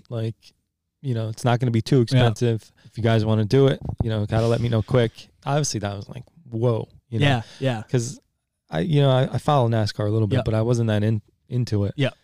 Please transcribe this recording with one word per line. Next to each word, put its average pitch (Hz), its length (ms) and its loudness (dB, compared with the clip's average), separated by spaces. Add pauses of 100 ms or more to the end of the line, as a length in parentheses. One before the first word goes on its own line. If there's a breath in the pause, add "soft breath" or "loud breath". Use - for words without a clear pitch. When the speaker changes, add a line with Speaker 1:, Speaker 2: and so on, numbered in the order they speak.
Speaker 1:
like, 113 260 -8 (640)
you 135 120 -4
know, 113 140 -4
it's 113 160 -10
not 120 160 2
gonna 123 120 -2
be 117 100 2
too - 160 2
Speaker 2:
Yeah. 127 60 6
Speaker 1:
expensive. 117 680 0 (140 soft breath)
If - 120 -20
you 110 60 -4
guys 113 220 2
wanna 110 180 2
do 135 240 4
it, - 140 -2 (200)
you 117 80 -4
know, 107 160 -2
gotta 110 220 0
let 117 140 0
me 117 80 -2
know 113 120 2
quick." 117 300 2 (340)
Obviously, 143 360 -2
that 101 160 -4
was 101 100 -14
like, - 160 -14 (260)
"Whoa," 117 380 -2 (220)
you 113 100 -4
know? 143 60 2
Speaker 2:
Yeah, 131 160 2 (180)
yeah. 120 320 -4
Speaker 1:
'Cause 131 300 -2 (480)
I, 160 100 -4
you 160 220 2
know, 139 100 4
I, 131 220 2
I 131 40 -2
follow 135 300 2
nascar 107 400 -2
a 104 40 -2
little 110 180 0
bit, 127 80 0
Speaker 2:
Yep. 117 80 -2
Speaker 1:
but 110 80 -2
I 110 80 0
wasn't 117 260 0
that 104 160 0
in, 110 180 0 (280)
into 113 340 -2
it. 98 140 -4
Speaker 2:
Yep. 135 160 -2 (100)